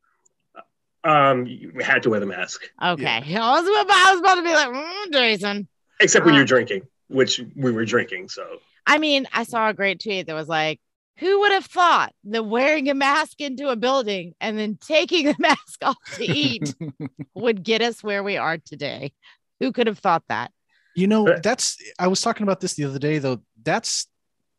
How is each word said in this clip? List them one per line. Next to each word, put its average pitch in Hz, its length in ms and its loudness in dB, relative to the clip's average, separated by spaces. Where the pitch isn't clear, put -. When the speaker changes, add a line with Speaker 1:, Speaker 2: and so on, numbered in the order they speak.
Speaker 1:
Um, 139 440 4
we 127 80 -8
had 131 220 2
to 123 60 2
wear 104 100 2
the 101 60 -4
mask. 92 360 -8
Speaker 2:
Okay. 139 460 -2
Speaker 3:
Yeah. 202 180 -4
Speaker 2:
I 269 160 4
was 349 80 -2
about, 415 220 2
I 381 220 6
was 359 80 2
about 381 160 6
to 349 60 0
be 339 100 0
like, 302 160 4
"Mm, 339 440 -8
Jason." 208 560 0
Speaker 1:
Except 160 260 6
when 160 100 8
Speaker 2:
Uh, 139 40 8
Speaker 1:
you're 131 80 6
drinking, 113 360 2
which 127 340 0
we 131 160 0
were 113 120 -2
drinking, 98 440 -2
so. 85 300 -14
Speaker 2:
I 285 120 4
mean, 285 340 0
I 233 100 -2
saw 220 260 -2
a 208 60 0
great 190 260 -2
tweet 185 280 -6
that 160 60 -8
was 156 120 -6
like, 156 320 -2
"Who 392 220 2
would 403 100 2
have 381 160 0
thought 311 480 2
that 226 180 -4
wearing 262 440 0
a 285 60 2
mask 277 460 0
into 277 280 -6
a 254 60 0
building 208 640 -2
and 220 160 -6
then 214 240 -4
taking 311 460 0
the 294 100 2
<laughs> - 40 -6
mask - 420 0
off 269 140 0
to 233 60 -6
eat 233 540 -2
Speaker 3:
<laughs> 147 560 -14
Speaker 2:
would 202 300 -2
get 220 180 0
us 233 220 -2
where 202 180 -4
we 196 140 -4
are 156 220 -2
today? 143 540 -10
Who 254 140 -2
could 233 160 0
have 208 100 -4
thought 165 300 0
that?" 117 240 -6
Speaker 3:
You 180 100 2
know, 214 180 4
Speaker 1:
But 165 200 2
Speaker 3:
that's, - 340 -2
I 180 80 2
was 190 120 0
talking 220 220 -4
about 196 180 -2
this 185 140 -6
the 147 100 -4
other 135 140 -6
day, 151 200 0
though. 131 220 -2
That's, 175 460 -4